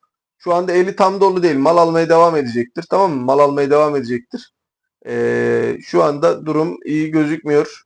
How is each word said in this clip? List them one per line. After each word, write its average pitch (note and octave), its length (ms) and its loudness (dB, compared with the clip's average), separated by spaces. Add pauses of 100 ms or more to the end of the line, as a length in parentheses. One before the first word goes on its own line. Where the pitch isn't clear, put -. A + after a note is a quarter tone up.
(380)
Şu F3 160 -4
anda F3+ 180 -2
eli F3+ 240 0
tam F#3+ 260 0
dolu F#3 220 0
değil. D#3 140 2
Mal D#3 200 2
almaya E3 320 2
devam E3 260 4
edecektir. B2 540 -4
Tamam F#3 220 2
mı? C3+ 100 -4
Mal C3+ 180 0
almaya C#3+ 300 2
devam D3 260 2
edecektir. B2 560 -8 (560)
Ee, A#2+ 800 -2
şu F3 180 0
anda D#3 420 -2
durum D#3 400 -2
iyi D#3 260 -4
gözükmüyor. D3+ 760 -2